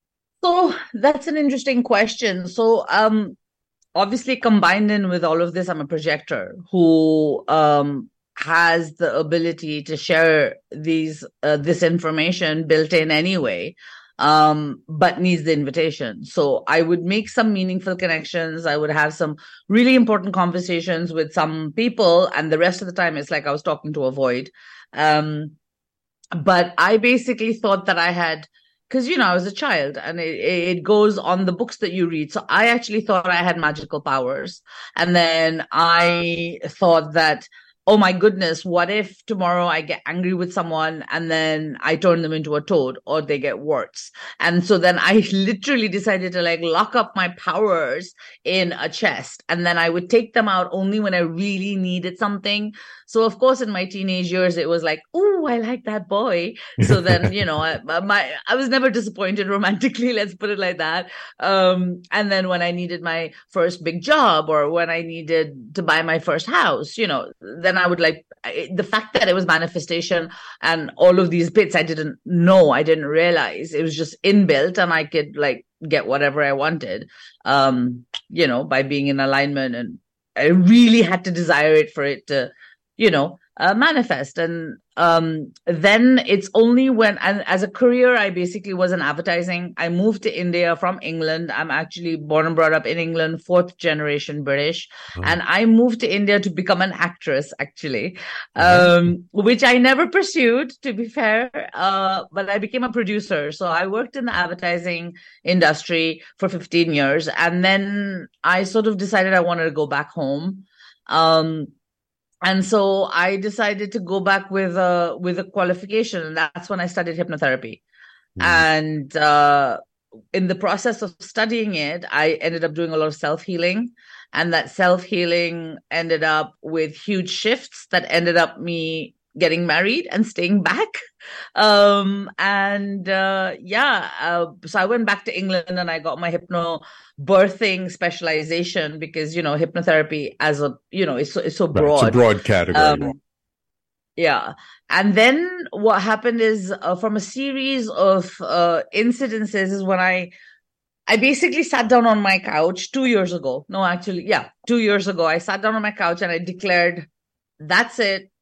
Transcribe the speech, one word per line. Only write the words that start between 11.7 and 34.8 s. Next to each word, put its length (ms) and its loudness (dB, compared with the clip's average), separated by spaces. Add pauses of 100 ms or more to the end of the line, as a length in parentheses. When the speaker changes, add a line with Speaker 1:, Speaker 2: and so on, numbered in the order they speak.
Speaker 1:
information 840 -2
built 280 2
in 160 0
anyway, 640 -2 (440)
um, 720 4
but 320 0
needs 220 2
the 100 0
invitation. 720 -4
So 420 0
I 140 4
would 220 0
make 260 -2
some 240 0
meaningful 440 -4
connections. 680 -4
I 140 -2
would 100 -2
have 240 0
some 240 -4 (320)
really 260 4
important 380 2
conversations 800 -2
with 220 -4
some 420 -2
people. 520 4
And 220 -4
the 60 2
rest 240 0
of 60 -10
the 80 -12
time, 240 -2
it's 120 -10
like 160 -4
I 60 -2
was 100 -6
talking 300 -6
to 120 -4
a 80 -2
void. 380 -2 (440)
Um, 600 0 (800)
but 440 2
I 180 4
basically 560 0
thought 340 -2
that 120 0
I 120 0
had, 380 -4 (400)
'cause, 180 -2
you 120 -2
know, 80 4
I 80 2
was 120 0
a 60 -8
child 460 -4
and 200 -8
it, 200 -6
it 440 -2
goes 360 2
on 260 -2
the 80 0
books 260 -8
that 140 -6
you 160 -2
read. 240 -6
So 160 -8
I 200 4
actually 340 -2
thought 260 0
I 60 0
had 240 0
magical 420 -4
powers. 600 -4 (340)